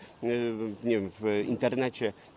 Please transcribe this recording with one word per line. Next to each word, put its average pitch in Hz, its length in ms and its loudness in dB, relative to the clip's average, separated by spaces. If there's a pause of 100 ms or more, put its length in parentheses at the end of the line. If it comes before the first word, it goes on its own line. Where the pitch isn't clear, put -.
(240)
e, 113 40 -2 (560)
nie 117 160 2
wiem, 95 200 -2
w 104 280 2
internecie 120 640 0 (240)